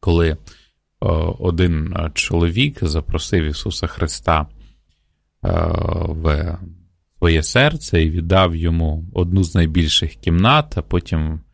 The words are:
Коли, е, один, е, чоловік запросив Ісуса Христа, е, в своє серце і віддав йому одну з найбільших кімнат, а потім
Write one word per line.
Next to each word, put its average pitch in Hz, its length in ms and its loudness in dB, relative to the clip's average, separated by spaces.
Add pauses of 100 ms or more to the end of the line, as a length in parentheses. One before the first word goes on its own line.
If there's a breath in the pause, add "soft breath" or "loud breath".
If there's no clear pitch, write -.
Коли, 85 300 2
е, 78 60 -4 (1000 loud breath)
один, 85 580 0
е, 80 180 -4
чоловік 87 680 0
запросив 80 640 -2
Ісуса - 420 -6
Христа, - 540 -2
е, 76 60 -6 (1600 soft breath)
в 80 500 -2 (600)
своє 82 240 2
серце 135 600 2
і 80 80 2
віддав 85 460 2
йому 82 560 0
одну 90 320 2
з 82 100 -6
найбільших 80 600 2
кімнат, 120 640 2
а 80 40 -4
потім 80 580 -4 (140)